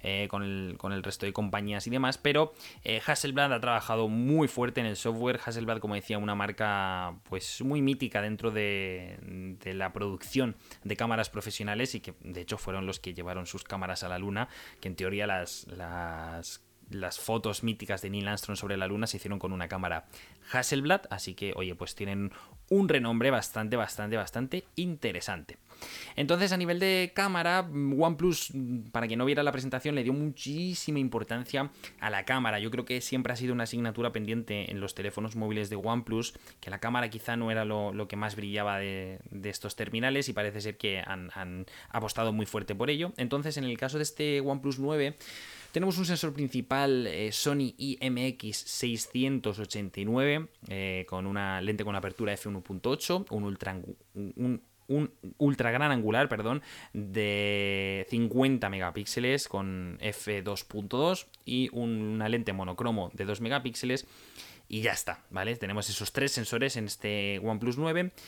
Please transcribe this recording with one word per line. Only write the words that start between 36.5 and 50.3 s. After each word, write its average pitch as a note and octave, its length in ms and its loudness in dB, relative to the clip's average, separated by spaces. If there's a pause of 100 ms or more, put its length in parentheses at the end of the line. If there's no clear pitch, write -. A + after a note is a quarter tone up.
que - 100 -12
la G2 100 -6
cámara A#2+ 300 0
quizá A2+ 260 -4
no A#2 160 0
era A2 140 2
lo, G#2 280 0
lo G#2 140 -4
que G2+ 80 -8
más G#2 200 -2
brillaba G2+ 440 0
de, F#2+ 400 -4 (120)
de G2 180 -6
estos - 260 -6
terminales, B2+ 540 0
y A2 40 -4
parece G#2 280 -2
ser G#2 160 -6
que G2 280 0
han, F2+ 280 -8
han F2+ 320 -6 (240)
apostado A2+ 420 0
muy G#2+ 140 2
fuerte G#2 280 -2
por A#2+ 160 0
ello. D#3+ 280 0
Entonces, C#3+ 400 0
en C#3 60 -2
el A#2+ 140 -2
caso C3+ 200 -2
de D3+ 60 2
este D3 380 0
OnePlus C#3 380 0
nueve, C#3+ 360 2 (560)
tenemos F3+ 260 4
un F#3 80 2
sensor E3 280 2
principal, C3+ 720 4
eh, G#2 280 0
Sony C#3+ 440 2
I C3+ 220 -2
M B2+ 280 2
X A#2 380 -4
seiscientos B2 920 0
ochenta G2+ 400 -4
y G2+ 60 0
nueve, C#3+ 420 4 (220)